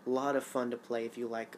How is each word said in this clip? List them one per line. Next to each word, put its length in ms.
A 40
lot 260
of 80
fun 260
to 60
play 280
if 140
you 80
like, 320